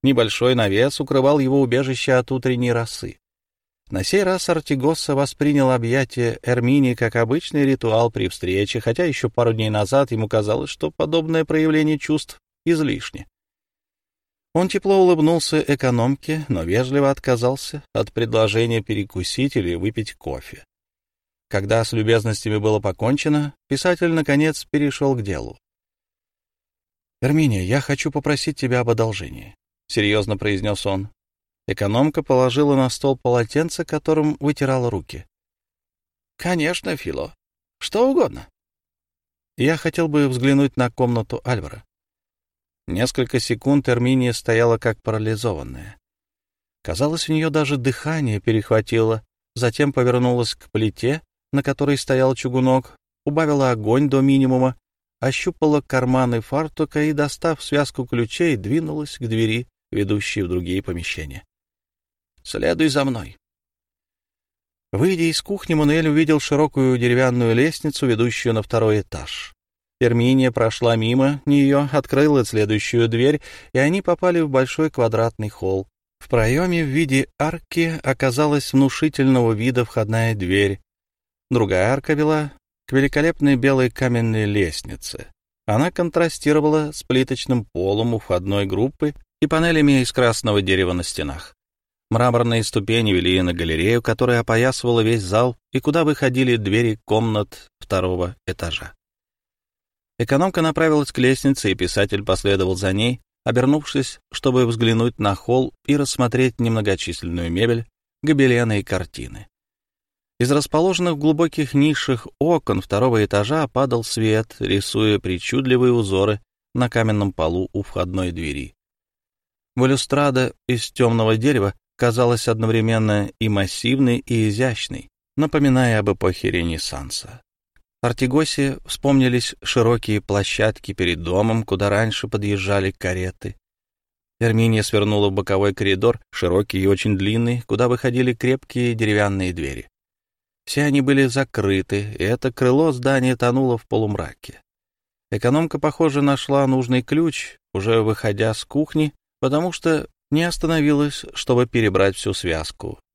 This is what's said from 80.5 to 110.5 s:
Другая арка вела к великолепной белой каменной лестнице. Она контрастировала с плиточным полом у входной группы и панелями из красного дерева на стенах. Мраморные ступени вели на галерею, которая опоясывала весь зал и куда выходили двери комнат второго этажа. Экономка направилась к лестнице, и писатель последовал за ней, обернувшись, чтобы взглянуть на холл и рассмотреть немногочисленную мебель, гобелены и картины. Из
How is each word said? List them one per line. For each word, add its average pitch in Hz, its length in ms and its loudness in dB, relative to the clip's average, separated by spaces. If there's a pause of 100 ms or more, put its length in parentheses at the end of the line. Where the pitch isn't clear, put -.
Другая 104 420 2
арка 143 220 -2
вела 151 380 0 (340)
к - 60 -8
великолепной 143 640 2
белой 131 340 2
каменной 113 560 0
лестнице. - 800 -4 (400)
Она 123 240 0
контрастировала 156 1000 0
с - 100 -14
плиточным 127 720 0
полом 104 420 0
у 107 40 -2
входной 98 480 -2
группы 127 480 -2 (260)
и 151 60 2
панелями 156 560 2
из 120 100 -4
красного 110 500 2
дерева 92 300 2
на 87 100 -2
стенах. 73 520 -8 (560)
Мраморные 117 540 2
ступени 110 480 0
вели 90 280 2
на 90 120 0
галерею, 85 500 0
которая 120 380 0
опоясывала 117 600 0
весь 113 220 2
зал 113 340 0 (160)
и 131 80 -2
куда 156 240 0
выходили 131 520 2
двери 107 480 0
комнат 107 640 -2 (100)
второго 90 580 -4 (100)
этажа. - 460 -8 (1300)
Экономка 160 420 0
направилась 156 520 2
к - 60 -6
лестнице, 131 540 2
и - 20 2
писатель 101 500 -2
последовал 95 520 0
за 95 160 -2
ней, 117 280 -2 (240)
обернувшись, 131 760 0 (120)
чтобы 127 340 2
взглянуть 113 520 0
на 101 160 0
холл 127 380 -2 (140)
и 143 100 2
рассмотреть 127 640 0
немногочисленную 92 920 -2
мебель, 113 360 0 (360)
гобелены 123 580 2
и - 40 -10
картины. - 600 -10 (960)
Из 123 100 0